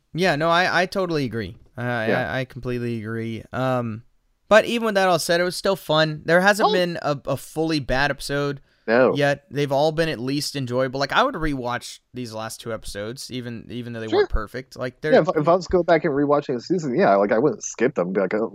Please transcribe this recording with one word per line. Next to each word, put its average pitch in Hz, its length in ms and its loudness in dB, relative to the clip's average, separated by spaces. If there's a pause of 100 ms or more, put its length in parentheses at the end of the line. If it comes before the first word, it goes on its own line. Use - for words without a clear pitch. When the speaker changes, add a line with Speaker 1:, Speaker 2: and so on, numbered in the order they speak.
(140)
Speaker 1:
Yeah, 165 220 2
no, 160 140 0
I, 170 320 2
I 190 40 0
totally 175 400 -2
agree. 107 300 -6 (220)
Uh, 120 40 -10 (280)
Speaker 2:
Yeah. 104 240 -2
Speaker 1:
I, 127 80 -4
I 127 40 -6
completely 120 540 -6
agree. 113 440 -6 (100)
Um, 120 500 -2 (460)
but 208 160 8
even 226 220 -2
with 202 80 0
that 190 120 4
all 175 120 4
said, 170 200 0
it 180 60 0
was 180 100 -4
still 196 220 0
fun. 156 480 0
There 170 160 4
hasn't 208 280 4
Speaker 2:
Oh. 427 40 2
Speaker 1:
been 175 280 0
a, 143 240 -2
a 131 120 -2
fully 160 420 -2
bad 135 320 0
episode 143 480 -4 (280)
Speaker 2:
No. 117 280 6
Speaker 1:
yet. 143 340 0
They've 143 220 -2
all 151 220 2
been 160 160 0
at 117 100 -4
least 139 380 -4
enjoyable. 131 420 -2
Like, 139 140 -2
I 208 100 4
would 269 120 -2
rewatch 131 640 -6 (140)
these 120 200 -10
last 110 260 -10
two 117 140 -8
episodes, 110 580 -10
even, 120 380 -10
even 120 240 -10
though 113 80 -10
they 110 80 -8
Speaker 2:
Sure. 370 100 2
Speaker 1:
weren't 392 100 2
perfect. 110 460 -6
Like, 127 240 -8
they're 156 140 2
Speaker 2:
Yeah, 208 80 8
if, 165 160 0
if 151 100 0
I 170 80 6
was 180 120 -4
go 180 160 2
back 165 200 4
and 156 100 0
rewatching 143 420 2
the 117 60 -6
season, 156 380 -2
yeah, 101 160 6
like, 104 160 4
I 110 80 4
wouldn't - 240 0
skip - 320 -2
them. 90 160 0
Be 101 80 0
like, 95 140 0
"Oh, 107 220 -2